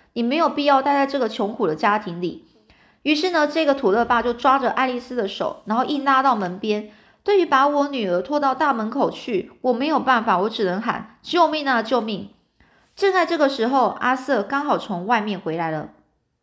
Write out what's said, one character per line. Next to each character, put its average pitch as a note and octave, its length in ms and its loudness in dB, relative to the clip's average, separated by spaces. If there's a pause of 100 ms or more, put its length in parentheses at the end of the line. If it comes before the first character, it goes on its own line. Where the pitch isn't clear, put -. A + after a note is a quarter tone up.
(120)
你 A#3 100 -4
没 B3 140 0
有 E4 120 2
必 C#4+ 160 -2
要 C#4 160 4
待 C#4 140 2
在 C#4 100 2
这 C4+ 140 -2
个 A#3+ 100 0
穷 G#3+ 240 -4
苦 A#3 140 -2
的 D#3 80 0
家 G#3 240 2
庭 F3 240 -8
里。” - 240 -6 (560)
于 C#4+ 100 2
是 D#4 180 0
呢， D4+ 180 2
这 D4+ 180 0
个 C#4 80 4
土 C4+ 160 2
勒 A3+ 140 4
巴 A#3 180 2
就 A#3+ 100 0
抓 C4 240 2
着 B3 140 0
爱 C4 160 0
丽 B3 140 -4
丝 B3 160 -10
的 A#3 100 0
手， - 380 -6
然 G#3+ 120 -2
后 B3 80 2
硬 C#4 200 -2
拉 C4+ 180 4
到 C4 140 4
门 F3+ 240 -4
边。 G#3 320 -2 (320)
对 G4+ 160 4
于 E4+ 40 4
把 C#4 220 0
我 D4 220 0
女 B3 200 -4
儿 F3+ 140 0
拖 D4 160 -4
到 C#4 160 0
大 C#4+ 180 0
门 A3 160 -4
口 A3+ 220 0
去， - 400 -6 (120)
我 B3+ 100 2
没 B3+ 160 -2
有 D4+ 100 0
办 A#3+ 260 0
法， G3+ 140 2
我 G3 100 0
只 A3 160 -2
能 F#3 160 -2
喊 - 420 -8
：“救 E4 260 2
命 D4 200 -4
啊， A#3+ 140 2
救 A#3+ 180 0
命！” G#3 300 -6 (640)
正 G4 180 2
在 F#4 140 2
这 E4+ 100 -2
个 D#4 120 4
时 B3+ 180 0
候， B3 220 2 (100)
阿 B3 160 0
瑟 C4 300 -2
刚 C#4 200 -4
好 A#3+ 140 0
从 F3 280 -6
外 A3+ 140 2
面 G3+ 200 -4
回 D#3+ 160 -4
来 E3 160 -2
了。 D3+ 160 -6 (540)